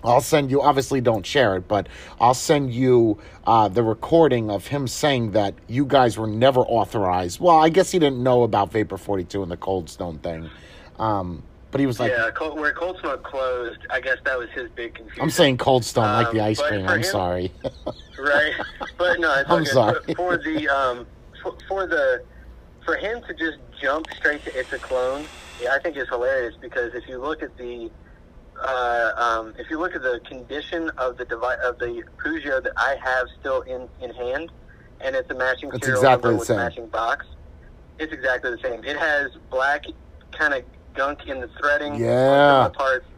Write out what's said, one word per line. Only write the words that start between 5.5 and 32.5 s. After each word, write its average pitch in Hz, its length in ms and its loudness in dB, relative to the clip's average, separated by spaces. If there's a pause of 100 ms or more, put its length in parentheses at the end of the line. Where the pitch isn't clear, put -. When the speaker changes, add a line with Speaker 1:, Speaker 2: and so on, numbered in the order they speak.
Speaker 1:
you 127 160 0
guys 123 320 4
were 110 100 -4
never 123 320 4
authorized. 95 800 0
Well, 170 160 8
I 160 140 8
guess 175 200 4
he 185 100 0
didn't 135 220 2
know 123 220 4
about 104 300 2
Vapor 98 240 -2
forty-two 98 440 -4
and 87 80 -6
the 87 60 -6
Cold 92 340 -4
Stone 85 300 -8
thing. 82 300 -8 (500)
Um, 98 420 -2 (300)
but 135 80 0
he 139 80 2
was 123 140 -4
like 123 100 0
Speaker 2:
Yeah, 117 200 0
Cold, 156 280 -8
where 147 140 -2
Cold 180 260 -6
Smoke 139 240 -8
closed, 127 560 -6 (100)
I 127 120 -4
guess 127 240 -4
that 131 120 -2
was 117 120 -8
his 123 220 -10
big 117 220 -12
confusion. 117 300 -10
Speaker 1:
I'm 139 60 0
saying 139 280 4
Cold 127 280 4
Stone, 110 260 2
like 117 220 2
the 110 80 2
Speaker 2:
Um, 107 60 2
Speaker 1:
ice 107 120 0
Speaker 2:
but - 80 0
Speaker 1:
cream. 101 180 -2
Speaker 2:
for 95 60 0
Speaker 1:
I'm 101 60 2
Speaker 2:
him 113 80 0
Speaker 1:
sorry. 90 460 -2 (120)
<laughs> - 560 -12
Speaker 2:
Right. 143 340 2 (440)
But 180 240 2
no, 156 140 2
it's 139 140 0
all 165 80 4
Speaker 1:
I'm 160 60 2
Speaker 2:
good. 143 100 -2
Speaker 1:
sorry. 110 340 4
Speaker 2:
For, - 80 -2
for 175 220 0
the, 151 300 -2
um, 131 400 0 (340)
for, - 140 -8 (140)
for 190 180 -4
the, 139 360 0 (600)
for 165 140 -2
him 226 300 -6
to - 60 -10
just 160 240 -6 (240)
jump 147 260 -2 (100)
straight 147 260 -2
to - 160 -6
"It's 127 140 -8
a 131 60 -8
clone," 127 440 -2 (380)
yeah, 123 120 0
I 139 60 2
think 160 160 -4
it's 131 140 -6
hilarious 123 500 -2
because 120 340 -6
if 123 140 -10
you 127 120 -10
look 147 220 -6
at - 160 -12
the, 120 320 -10 (760)
uh, 120 540 0
um, 113 400 -2
if 123 140 -14
you 156 80 -6
look 175 160 -4
at 131 80 -8
the 123 220 -2
condition 147 760 -8
of 127 180 -4
the 123 80 -8
devi-, 120 380 -4
of 123 160 -4
the 120 240 -6 (200)
Peugeot 143 400 -4